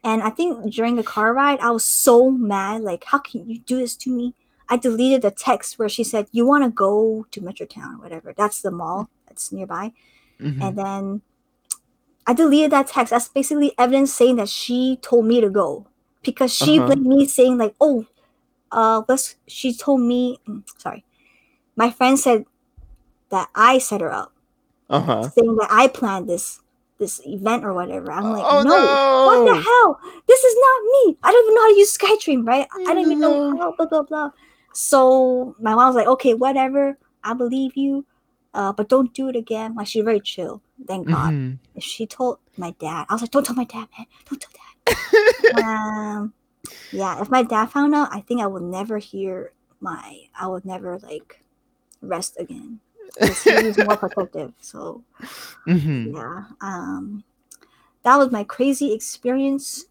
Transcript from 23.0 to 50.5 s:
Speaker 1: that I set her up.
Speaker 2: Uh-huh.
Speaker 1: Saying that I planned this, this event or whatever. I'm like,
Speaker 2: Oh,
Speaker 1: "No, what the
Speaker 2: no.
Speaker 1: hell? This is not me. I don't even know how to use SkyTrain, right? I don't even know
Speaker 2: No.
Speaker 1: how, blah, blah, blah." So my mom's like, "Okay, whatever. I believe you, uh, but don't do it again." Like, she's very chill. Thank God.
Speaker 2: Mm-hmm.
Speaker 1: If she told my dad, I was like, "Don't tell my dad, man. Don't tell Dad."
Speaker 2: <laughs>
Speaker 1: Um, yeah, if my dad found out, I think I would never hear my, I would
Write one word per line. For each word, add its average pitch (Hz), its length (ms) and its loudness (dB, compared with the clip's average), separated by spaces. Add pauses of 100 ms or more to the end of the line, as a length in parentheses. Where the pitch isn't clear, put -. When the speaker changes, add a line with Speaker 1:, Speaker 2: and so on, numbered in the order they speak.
Speaker 1:
that 190 260 -6
I 247 220 4
set 214 240 -2
her 160 100 -6
up. - 200 -10 (580)
Speaker 2:
Uh-huh. 135 400 0
Speaker 1:
Saying 226 280 2
that 208 140 -2
I 240 160 6
planned 190 420 -4
this, - 320 -8 (360)
this - 280 -8
event 208 400 -6
or 196 80 -6
whatever. 180 380 -8
I'm 214 200 -4
like, 208 160 -6
Speaker 2:
Oh, 285 160 4
Speaker 1:
"No, 330 140 6 (480)
what 494 200 6
the 480 100 6
Speaker 2:
no. 302 60 -4
Speaker 1:
hell? 440 380 4 (280)
This 523 160 8
is 480 120 6
not 523 280 4
me. 453 400 4
I 370 80 4
don't 466 140 8
even 440 100 6
know 466 60 6
how 440 120 8
to 403 60 8
use 415 180 6
SkyTrain, 339 500 0
right? 269 260 0
I 370 200 -2
don't 370 60 2
even 311 200 2
know 285 320 2
Speaker 2:
No. 277 80 -2
Speaker 1:
how, 339 160 -2
blah, 330 120 -2
blah, 311 160 0
blah." 294 280 -6 (400)
So 262 880 2
my 220 160 0
mom's 254 200 6
like, 226 120 2
"Okay, 254 280 2
whatever. 269 600 0 (260)
I 226 100 -6
believe 254 420 -4
you, 277 300 -4 (480)
uh, 196 180 -4
but 208 160 -6
don't 254 260 0
do 269 140 -8
it 254 80 -8
again." 226 400 -8
Like, 208 120 -10
she's 220 180 -4
very 220 160 0
chill. 190 400 -12 (260)
Thank 185 200 -8
God. 156 260 -2
Speaker 2:
Mm-hmm. 135 200 -6 (220)
Speaker 1:
If - 80 -16
she - 220 -10
told 247 320 -6 (180)
my 175 240 -12
dad, 160 300 -10
I 202 40 -2
was 226 80 -4
like, 233 100 -10
"Don't 277 140 0
tell 240 100 -6
my 247 100 -4
dad, 226 220 -16 (100)
man. 226 80 -20 (240)
Don't 277 100 -12
tell - 140 -20
Dad." - 60 -20 (420)
Speaker 2:
<laughs> - 80 -14 (440)
Speaker 1:
Um, 214 800 -4 (580)
yeah, 190 300 -6
if 202 80 -8
my 254 140 2
dad 220 240 -2
found 294 280 0
out, 294 160 0
I 202 100 -12
think 240 200 -4
I 202 60 -4
would 185 160 -8
never 196 340 -8
hear 190 540 -10 (280)
my, 160 480 -14 (120)
I 190 80 -10
would 190 180 -10